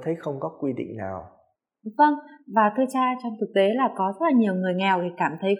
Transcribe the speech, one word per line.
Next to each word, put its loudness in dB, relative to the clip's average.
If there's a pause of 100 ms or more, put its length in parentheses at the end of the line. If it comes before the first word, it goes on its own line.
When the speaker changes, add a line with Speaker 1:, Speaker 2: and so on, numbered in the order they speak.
Speaker 1:
thấy -4
không -8
có -8
quy -2
định -8
nào. -8 (680)
Speaker 2:
Vâng, 6 (420)
và 4
thưa 2
cha, -2 (180)
trong -8 (100)
thực -2
tế 4
là 0
có 0
rất 0
là 4
nhiều 4
người 0
nghèo 2
thì -2
cảm 0
thấy 2